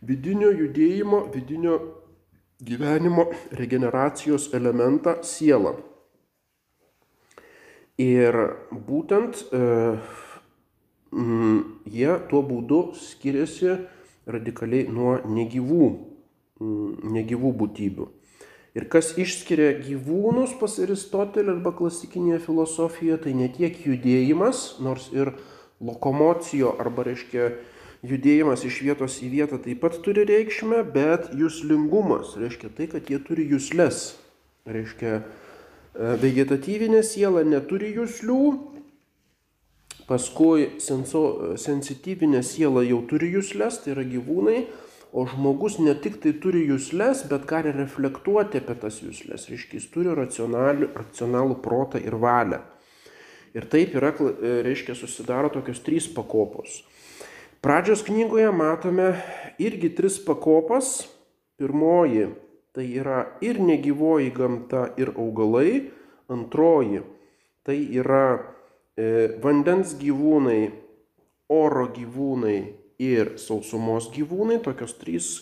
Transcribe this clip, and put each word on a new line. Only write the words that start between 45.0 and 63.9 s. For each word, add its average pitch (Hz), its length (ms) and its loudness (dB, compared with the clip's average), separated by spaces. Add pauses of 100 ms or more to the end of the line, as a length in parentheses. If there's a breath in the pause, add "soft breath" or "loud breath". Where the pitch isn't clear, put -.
o 127 180 -2
žmogus 139 480 0
ne 151 160 4
tik 202 260 -8
tai 151 140 0
turi 175 320 0
jusles, 175 580 0
bet 175 220 -4
gali 160 260 -2
reflektuoti 139 880 -2
apie 120 160 -8
tas 107 240 -10
jusles. - 480 -14
Reiškia, 123 320 -12
jis - 120 -18
turi 175 200 0
racionalių-, 127 800 0
racionalų 123 680 -2
protą 120 400 -2
ir 113 180 -4
valią. 120 400 4 (920 loud breath)
Ir 113 160 -10
taip 170 240 4
yra, 139 180 2
kla-, 147 220 0
e, 120 320 0
reiškia, 123 320 -4
susidaro 127 560 -4
tokios 127 260 -8
trys 160 300 -2
pakopos. - 720 -4 (800 loud breath)
Pradžios 180 400 4
knygoje 220 500 2
matome 175 600 2 (420 loud breath)
irgi 175 320 -2
tris 190 320 0
pakopas. 160 840 2 (540)
Pirmoji 143 640 4 (480)
tai 131 100 -6 (140)
yra 135 400 -4
ir 226 180 -2
negyvoji 147 800 2